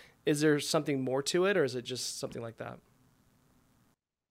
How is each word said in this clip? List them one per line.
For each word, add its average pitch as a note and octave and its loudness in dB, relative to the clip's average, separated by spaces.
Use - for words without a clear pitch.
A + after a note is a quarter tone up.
is D3+ 2
there D3+ 6
something D3 0
more C3 0
to F3 2
it, G3+ 2
or D#3+ 4
is B2 -2
it B2 -8
just - -8
something B2 -8
like A2+ -12
that? A#2+ -12